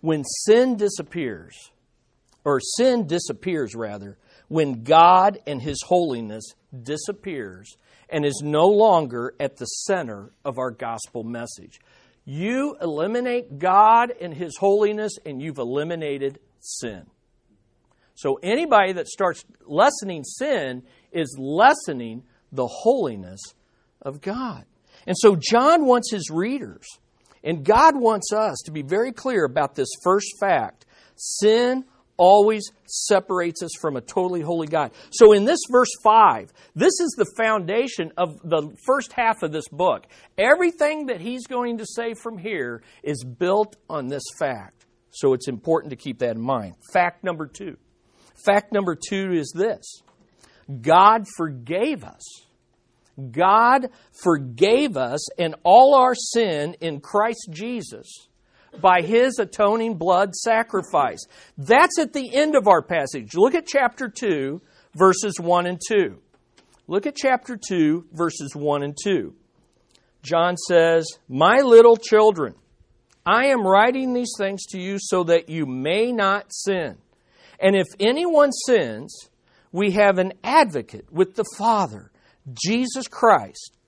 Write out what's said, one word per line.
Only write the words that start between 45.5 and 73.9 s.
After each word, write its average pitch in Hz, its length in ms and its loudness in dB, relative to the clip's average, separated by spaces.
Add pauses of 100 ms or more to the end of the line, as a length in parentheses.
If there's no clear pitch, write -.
to 123 60 -14
keep 123 220 -12
that 120 160 -2
in 113 60 -10
mind. 113 320 -6 (180)
Fact 175 320 -2
number 165 220 -6
two. 170 320 -16 (680)
Fact 202 260 0
number 196 240 -2
two 196 380 -6
is 151 220 -4
this. 190 460 -6 (800)
God 196 440 6 (120)
forgave 165 640 -6
us. - 180 -20 (1120)
God 226 580 4 (340)
forgave 175 720 2
us 131 320 -4 (120)
and 160 240 -4
all 262 320 8
our 254 180 6
sin 175 640 -2
in 156 200 -6
Christ 214 500 -4
Jesus 185 580 -12 (720)
by 180 220 6
His 233 380 2
atoning 214 560 0
blood 180 400 0
sacrifice. 185 880 -2 (320)
That's 262 400 4
at 294 160 -2
the 262 220 -6
end 302 200 2
of 214 120 4
our 170 160 2
passage. 139 500 -6
Look 233 220 2
at 330 100 -4
chapter 254 420 -2
two, 156 540 -6 (320)
verses 190 460 2
one 175 260 0
and 180 200 -6
two. 196 340 -2 (680)
Look 196 200 -4
at 285 80 -8
chapter 247 420 -2
two, 170 540 0
verses 160 440 -6
one 143 280 -2
and 147 200 -8
two. 143 300 -2 (880)
John 175 360 0
says, 165 500 2 (200)
"My 175 340 4
little 233 360 10
children, 214 560 2 (720)
I 233 220 2
am 247 180 0
writing 247 480 2